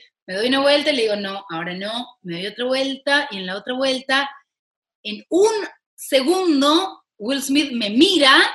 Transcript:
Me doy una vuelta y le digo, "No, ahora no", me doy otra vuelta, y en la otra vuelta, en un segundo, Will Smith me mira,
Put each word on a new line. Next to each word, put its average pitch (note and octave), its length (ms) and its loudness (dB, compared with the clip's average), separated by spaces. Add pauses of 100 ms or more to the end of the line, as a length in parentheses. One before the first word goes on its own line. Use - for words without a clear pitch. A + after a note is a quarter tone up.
(260)
Me F#3 80 -8
doy A3 140 0
una C4+ 120 2
vuelta C#4+ 300 2
y C#4+ 60 0
le A#3 60 0
digo, G#3 140 0
"No, G3 340 -8
ahora E3+ 240 -8
no", G#3+ 320 -8 (160)
me E3+ 140 -8
doy F#3 100 -6
otra G#3+ 180 -8
vuelta, C4+ 680 0
y G3 80 -10
en F#3+ 80 -8
la F#3+ 100 -6
otra B3 180 -8
vuelta, C4 560 -2 (720)
en G#3 280 -12
un G4+ 220 4 (420)
segundo, D#4 1080 0 (140)
Will B3+ 240 -4
Smith C#4 300 0
me A3 180 -4
mira, C#4+ 420 4 (220)